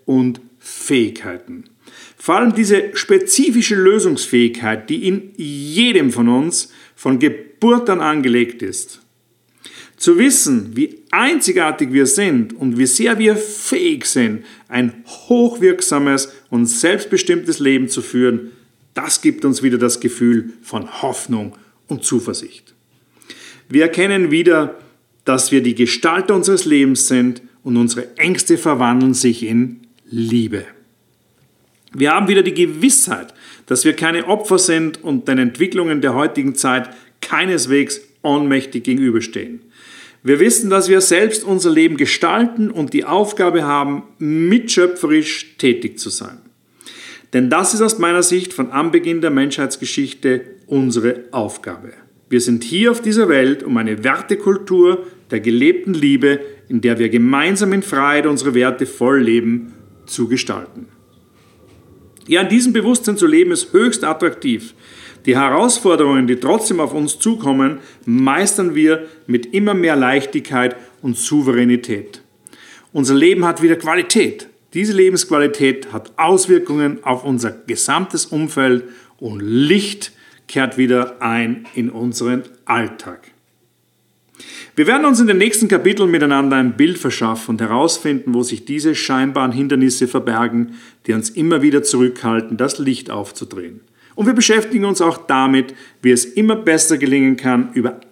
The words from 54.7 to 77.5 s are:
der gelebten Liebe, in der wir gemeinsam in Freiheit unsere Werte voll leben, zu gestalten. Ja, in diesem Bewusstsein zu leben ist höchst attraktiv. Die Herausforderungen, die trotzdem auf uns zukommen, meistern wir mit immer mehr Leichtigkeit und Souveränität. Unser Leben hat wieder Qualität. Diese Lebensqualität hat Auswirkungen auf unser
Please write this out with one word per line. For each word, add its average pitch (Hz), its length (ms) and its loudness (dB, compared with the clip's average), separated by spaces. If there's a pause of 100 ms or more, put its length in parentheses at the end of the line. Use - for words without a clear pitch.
der 110 100 -4
gelebten 151 540 2
Liebe, 139 460 2 (280)
in 117 120 -2
der 117 180 0
wir 113 100 0
gemeinsam 143 640 2
in 196 100 0
Freiheit 143 440 0
unsere 139 280 -2
Werte 127 320 0
voll 131 340 0
leben, 117 520 0 (340)
zu 120 220 -4
gestalten. 98 600 -8 (1400)
Ja, 180 160 2
in 185 60 0
diesem 240 240 4
Bewusstsein 214 440 0
zu 175 100 4
leben 170 260 4
ist - 200 -4
höchst 226 320 2
attraktiv. 151 720 -4 (520)
Die 123 100 4
Herausforderungen, 143 880 2
die 123 100 0
trotzdem 175 440 -2
auf 135 140 -4
uns 147 240 -4
zukommen, 143 600 0 (260)
meistern 151 720 0
wir 156 320 2 (200)
mit 120 280 -4
immer 202 200 0
mehr 165 220 0
Leichtigkeit 131 800 -2 (260)
und 123 140 -4
Souveränität. 123 1080 0 (720)
Unser 135 220 0
Leben 175 300 4
hat 170 180 0
wieder 165 140 4
Qualität. 170 720 -2 (260)
Diese 208 180 -2
Lebensqualität 147 1000 0
hat 110 240 -12
Auswirkungen 160 840 2
auf 127 220 -4
unser 120 260 -2